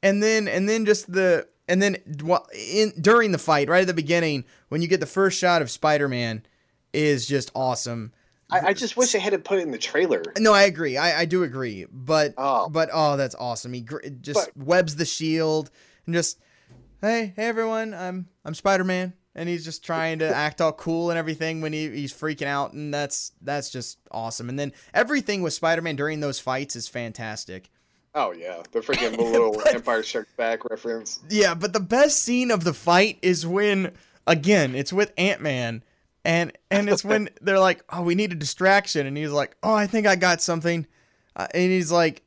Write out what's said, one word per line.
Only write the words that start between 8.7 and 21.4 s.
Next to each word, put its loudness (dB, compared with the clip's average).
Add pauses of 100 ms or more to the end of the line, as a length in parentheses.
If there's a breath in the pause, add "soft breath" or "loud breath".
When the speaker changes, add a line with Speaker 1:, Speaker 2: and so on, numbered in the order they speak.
Speaker 2:
just -6
wish 4
they 2
hadn't -2
put 0
it 0
in -6
the -8
trailer. 0 (160)
Speaker 1:
No, 6
I 8
agree. 2
I, 0
I 2
do 0
agree. -6
But, 0
Speaker 2:
Oh. 2
Speaker 1:
but, 0
oh, 2
that's -2
awesome. -6
He -8
gr-, -10 (220)
just -2
Speaker 2:
But -14
Speaker 1:
webs 2
the 0
shield -2 (360 soft breath)
and -4
just, 0 (640 soft breath)
"Hey, -2
hey, -4
everyone, -2
I'm, -8 (160)
I'm -8
Spider-Man." 0 (200)
And -6
he's -4
just -12
trying -2
to 0
Speaker 2:
<laughs> 0
Speaker 1:
act -2
all 2
cool -2
and 0
everything -4